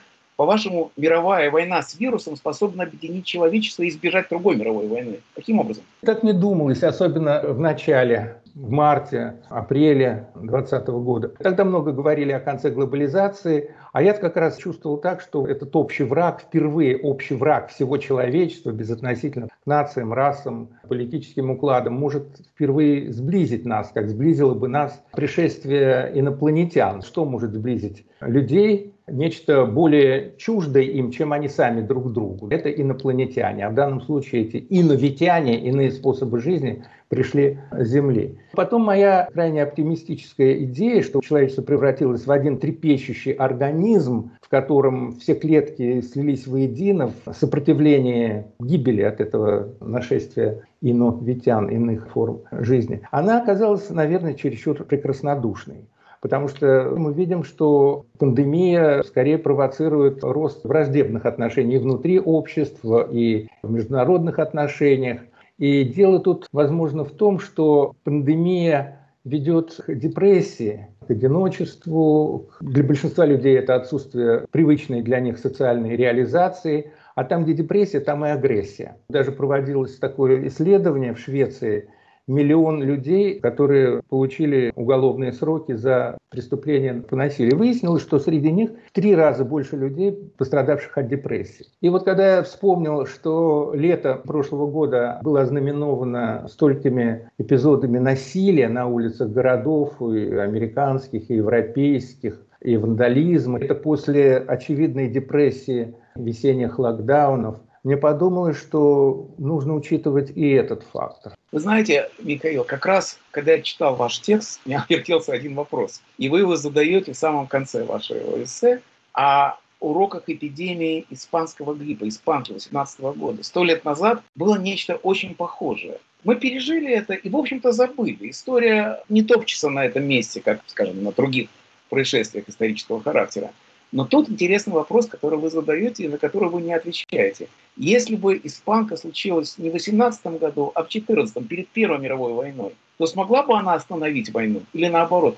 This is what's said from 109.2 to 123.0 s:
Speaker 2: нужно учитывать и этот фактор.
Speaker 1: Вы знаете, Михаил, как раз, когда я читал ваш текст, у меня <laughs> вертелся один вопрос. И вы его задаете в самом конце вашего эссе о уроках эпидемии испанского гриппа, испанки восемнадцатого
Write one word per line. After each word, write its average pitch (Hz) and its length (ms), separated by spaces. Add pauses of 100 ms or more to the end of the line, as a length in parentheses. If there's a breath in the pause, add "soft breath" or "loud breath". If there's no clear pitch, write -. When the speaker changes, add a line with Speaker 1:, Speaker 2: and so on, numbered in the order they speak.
Speaker 2:
нужно 151 340
учитывать 147 600
и 143 160
этот 117 320
фактор. - 500 (180)
Speaker 1:
Вы 151 80
знаете, 202 500 (100)
Михаил, 147 440
как 135 220
раз, 190 340 (120)
когда 147 220
я 156 80
читал 139 340
ваш 120 260
текст, 214 440
у - 40
меня - 160
<laughs> - 40
вертелся 160 440
один 139 220
вопрос. 139 460 (160)
И 131 120
вы 170 100
его 180 160
задаете 151 580
в - 40
самом 147 300
конце 131 360
вашего 110 600
эссе 247 380 (320)
о 139 420 (240)
уроках 180 480
эпидемии 160 800
испанского 151 640
гриппа, 143 340
испанки 131 440
восемнадцатого 139 640